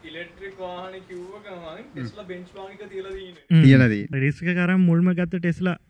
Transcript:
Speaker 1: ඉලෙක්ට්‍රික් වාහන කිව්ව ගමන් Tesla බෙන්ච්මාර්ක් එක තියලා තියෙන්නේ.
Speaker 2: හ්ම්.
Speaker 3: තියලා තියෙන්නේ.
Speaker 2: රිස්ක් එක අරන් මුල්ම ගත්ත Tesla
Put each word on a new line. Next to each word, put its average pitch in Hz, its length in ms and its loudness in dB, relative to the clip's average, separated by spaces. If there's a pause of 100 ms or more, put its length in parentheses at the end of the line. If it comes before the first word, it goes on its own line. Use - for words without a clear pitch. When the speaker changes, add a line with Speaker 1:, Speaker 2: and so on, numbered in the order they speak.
Speaker 1:
ඉලෙක්ට්‍රික් 175 580 -14
වාහන 185 400 -12
කිව්ව 180 400 -16
ගමන් 180 520 -14
Tesla 147 360 -10
බෙන්ච්මාර්ක් 190 560 -14
එක 196 80 -18
තියලා 190 220 -10
තියෙන්නේ. 185 320 -14
Speaker 2:
හ්ම්. 160 180 6
Speaker 3:
තියලා 131 240 10
තියෙන්නේ. 107 320 -2
Speaker 2:
රිස්ක් 147 320 -2
එක 175 140 0
අරන් 185 180 4
මුල්ම 175 280 4
ගත්ත 175 300 -2
Tesla 180 320 -2 (160)